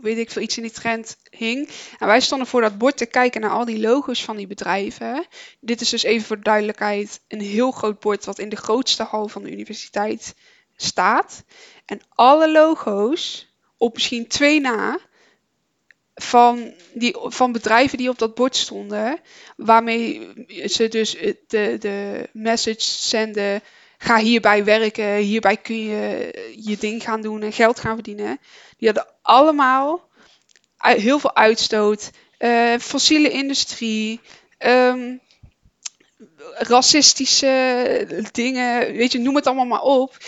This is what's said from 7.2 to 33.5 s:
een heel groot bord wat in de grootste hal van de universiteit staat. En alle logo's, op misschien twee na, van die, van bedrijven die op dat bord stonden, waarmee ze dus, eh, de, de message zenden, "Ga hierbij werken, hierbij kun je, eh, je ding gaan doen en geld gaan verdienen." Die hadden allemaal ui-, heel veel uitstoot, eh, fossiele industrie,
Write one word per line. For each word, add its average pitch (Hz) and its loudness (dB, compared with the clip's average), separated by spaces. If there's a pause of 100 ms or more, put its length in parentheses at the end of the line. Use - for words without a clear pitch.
een 214 -12
heel 208 0
groot 214 -6
bord 208 -2
wat 202 -10
in 214 -8
de 208 -8
grootste 233 -2
hal 214 -6
van 202 -14
de - -12
universiteit 214 -8 (400)
staat. - -2 (420)
En - -10
alle 311 6
logo's, 311 0 (240)
op 233 0
misschien 233 -6
twee 294 2
na, 240 -2 (1160)
van 240 4 (200)
die, 240 -2
van - -2
bedrijven 233 2
die 254 -2
op 247 -4
dat 226 -2
bord 254 0
stonden, 208 -4 (380)
waarmee 226 2 (400)
ze 226 0
dus, 220 -2
eh, 196 -4 (140)
de, 214 -2
de 202 -8
message 226 -2
zenden, 208 -2 (360)
"Ga 233 4
hierbij 220 4
werken, 214 2
hierbij 208 2
kun 226 -8
je, 214 -6
eh, - -14 (240)
je 208 -4
ding 214 -6
gaan 220 -4
doen 214 -8
en 214 -6
geld 240 2
gaan 226 -4
verdienen." 214 -8 (380)
Die 220 0
hadden 214 -2 (140)
allemaal 277 2 (680)
ui-, - 4
heel 262 2
veel - -2
uitstoot, 214 2 (260)
eh, 233 2
fossiele 294 2
industrie, 226 -4 (380)